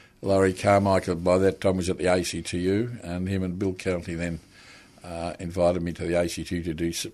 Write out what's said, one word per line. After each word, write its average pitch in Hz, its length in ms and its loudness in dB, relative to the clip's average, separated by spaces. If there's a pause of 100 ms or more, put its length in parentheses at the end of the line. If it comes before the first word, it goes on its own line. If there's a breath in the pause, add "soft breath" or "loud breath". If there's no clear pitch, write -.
(220 soft breath)
Larry 95 320 4
Carmichael, 98 640 4
by 90 240 4
that 95 220 2
time, 95 160 2
was 90 120 -2
at 90 80 -2
the 90 100 0
A 90 160 4
C 85 180 -6
T 87 180 -6
U, 101 320 0 (120)
and 90 260 -4
him 98 120 0
and 92 160 -4
Bill 98 160 -2
County 87 420 -4
then, 85 240 -4 (640 soft breath)
uh, 85 380 -8
invited 87 420 2
me 85 120 -4
to 87 120 -8
the 85 140 2
A 87 80 2
C 85 160 -8
T 90 140 -4
U 85 60 -4
to 82 100 -4
do 82 160 -2
s-, - 240 -6